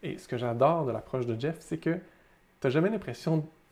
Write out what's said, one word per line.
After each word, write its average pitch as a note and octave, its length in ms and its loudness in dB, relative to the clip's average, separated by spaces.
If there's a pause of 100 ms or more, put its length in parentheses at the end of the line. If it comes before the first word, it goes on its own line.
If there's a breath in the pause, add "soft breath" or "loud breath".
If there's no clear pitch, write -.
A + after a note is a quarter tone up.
Et - 140 -6
ce - 100 -18
que B2+ 100 -4
j'adore B2+ 480 4
de B2 60 0
l'approche A#2+ 340 -4
de A2+ 140 -2
Jeff, D3+ 220 -2
c'est - 160 -6
que E3 200 0 (640 loud breath)
t'as - 80 0
jamais D#3 220 4
l'impression D#3+ 580 -2 (240)